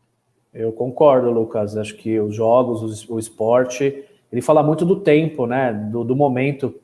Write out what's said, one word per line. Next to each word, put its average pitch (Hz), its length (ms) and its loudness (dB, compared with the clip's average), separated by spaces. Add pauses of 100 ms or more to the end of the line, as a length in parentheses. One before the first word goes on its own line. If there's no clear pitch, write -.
(540)
Eu 113 160 -4
concordo, 127 640 2
Lucas. 110 440 -2
Acho 107 200 -8
que 110 240 -2
os 104 140 -2
jogos, 117 460 2
o 110 60 -8
es-, 107 240 -12
o 113 80 -6
esporte, 127 880 -2 (260)
ele 120 100 -4
fala 151 220 4
muito 156 220 0
do 190 160 0
tempo, 156 440 2
né? 123 280 0
Do, 107 320 -6
do 123 100 -2
momento 135 680 -2